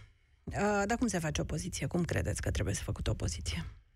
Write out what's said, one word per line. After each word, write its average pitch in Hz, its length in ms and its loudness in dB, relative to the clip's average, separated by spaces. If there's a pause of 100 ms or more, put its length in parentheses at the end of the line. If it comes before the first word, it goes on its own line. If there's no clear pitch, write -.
(440)
Uh, - 80 -6 (340)
dar 233 120 2
cum 254 80 4
se 190 120 2
face 160 220 0
opoziție? 165 460 -2
Cum 175 160 2
credeți - 380 0
că - 100 -2
trebuie 98 240 0
să - 80 -4
făcut - 260 -4
opoziție? - 560 -2 (320)